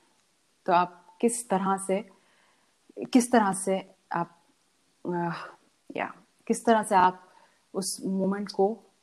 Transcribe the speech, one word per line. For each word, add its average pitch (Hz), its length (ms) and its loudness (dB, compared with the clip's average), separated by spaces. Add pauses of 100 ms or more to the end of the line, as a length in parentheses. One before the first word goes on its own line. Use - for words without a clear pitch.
(680)
तो 185 60 2
आप - 480 0
किस - 280 0
तरह 190 280 0
से, 190 320 -4 (960)
किस 240 280 4
तरह 208 200 4
से 190 420 -4 (180)
आप, 170 300 -6 (640)
अ, - 40 -6 (840)
या, - 180 -6 (320)
किस 226 180 -2
तरह 220 180 4
से 208 120 -2
आप 185 380 2 (420)
उस - 300 -6
मोमेंट 190 480 -2
को, 202 300 0 (200)